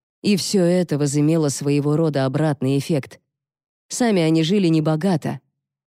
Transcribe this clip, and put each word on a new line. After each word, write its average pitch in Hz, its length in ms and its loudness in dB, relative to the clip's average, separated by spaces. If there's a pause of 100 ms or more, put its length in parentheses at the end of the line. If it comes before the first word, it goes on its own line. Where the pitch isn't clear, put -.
(240)
И 208 120 2
всё 180 280 0
это 170 340 0
возымело 147 520 0
своего 143 460 0
рода 151 300 0
обратный 139 540 -2
эффект. 139 400 -4 (720)
Сами 208 340 0
они 160 180 2
жили 180 260 0
небогато. 156 720 0 (460)